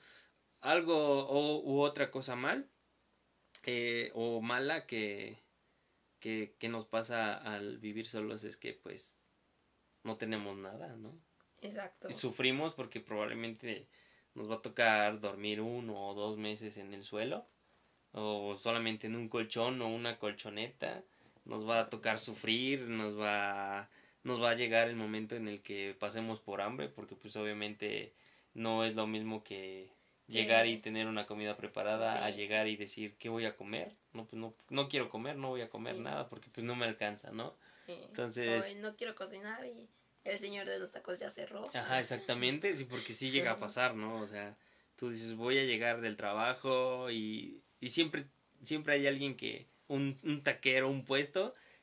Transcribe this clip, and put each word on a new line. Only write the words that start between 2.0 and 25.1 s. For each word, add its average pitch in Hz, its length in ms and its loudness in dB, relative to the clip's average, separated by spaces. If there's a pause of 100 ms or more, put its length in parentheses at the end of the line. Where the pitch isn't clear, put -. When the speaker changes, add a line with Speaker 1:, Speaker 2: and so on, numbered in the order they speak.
Speaker 1:
cosa 131 260 -4
mal, 180 320 0 (960)
eh, 120 500 0
o 117 260 0
mala 127 460 0
que, 107 520 -4 (840)
que, 110 380 -4
que 117 100 -4
nos 113 180 -4
pasa 113 480 0
al 104 440 -6
vivir 110 280 -6
solos 107 380 -4
es - 120 -10
que, - 180 -8
pues, - 440 -14 (840)
no 113 120 -2
tenemos 104 400 -2
nada, 113 400 -10
¿no? 117 220 -14 (440)
Speaker 2:
Exacto. 202 460 -10
Speaker 1:
Y - 60 -6
sufrimos 131 600 2
porque 113 260 -8
probablemente 113 880 -4 (460)
nos 107 160 -8
va 113 60 0
a - 60 -10
tocar 107 580 4
dormir 104 400 -2
uno 110 480 -4
o 101 60 -4
dos 104 240 -2
meses 107 400 -6
en 98 160 -12
el 101 100 -14
suelo, 123 420 -4 (640)
o 101 440 -2
solamente 113 500 0
en 113 100 -2
un 117 120 -4
colchón 120 540 0
o 113 60 0
una 117 300 -2
colchoneta. 107 840 -6 (400)
Nos 110 240 -4
va 117 120 6
a 110 100 0
tocar 110 280 0
sufrir, 120 600 0
nos 110 400 -2
va, 101 680 0 (340)
nos 123 180 0
va 120 80 6
a 117 40 6
llegar 117 340 4
el 117 80 -2
momento 110 400 -4